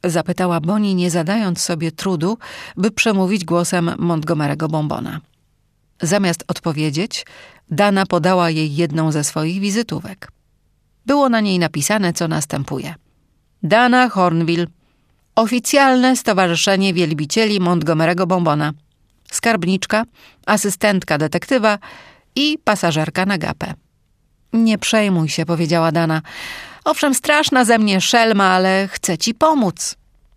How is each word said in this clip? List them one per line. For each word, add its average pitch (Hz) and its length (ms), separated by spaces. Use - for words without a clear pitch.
zapytała 175 560
Bonnie, 202 360
nie 180 160
zadając 180 500
sobie 165 300
trudu, 185 460
by 202 140
przemówić 196 540
głosem 170 440
Montgomery'ego 156 720
Bombona. 156 500
Zamiast 180 460
odpowiedzieć, 156 800
Dana 196 360
podała 180 440
jej 156 260
jedną 160 360
ze 147 120
swoich 160 360
wizytówek. 202 720
Było 277 240
na 226 100
niej 190 200
napisane, 170 540
co 170 140
następuje. 151 680
„Dana 240 460
Hornville. 170 580
Oficjalne 254 800
Stowarzyszenie 190 760
Wielbicieli 175 680
Montgomery'ego 170 680
Bombona. 151 440
Skarbniczka, 190 720
asystentka 196 720
detektywa 202 600
i 302 280
pasażerka 170 600
na 196 120
gapę”. 170 360
„Nie 226 240
przejmuj 196 520
się”, 165 160
powiedziała 165 460
Dana. 160 300
„Owszem, 302 280
straszna 294 520
ze 226 140
mnie 202 220
szelma, 220 480
ale 190 420
chcę - 260
ci 226 160
pomóc”. 285 600